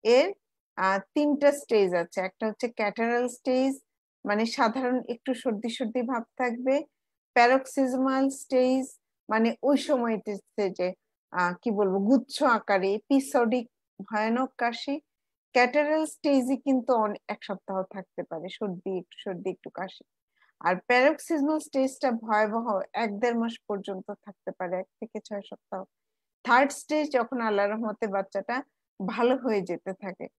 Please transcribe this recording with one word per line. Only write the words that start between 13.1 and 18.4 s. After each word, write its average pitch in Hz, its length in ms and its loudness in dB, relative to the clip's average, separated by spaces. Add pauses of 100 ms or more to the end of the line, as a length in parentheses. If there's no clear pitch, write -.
ভয়ানক 220 560 -2
কাশি। 240 380 -4 (600)
ক্যাটারাল 294 500 2
স্টেজে 277 500 2
কিন্তু 262 380 0
অন-, 214 340 0
এক 208 160 -8
সপ্তাহ 190 400 -6
থাকতে 190 400 -12
পারে 165 260 -10